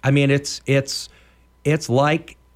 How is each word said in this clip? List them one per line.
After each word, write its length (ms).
I 80
mean, 200
it's, 340
it's, 460
it's 260
like 480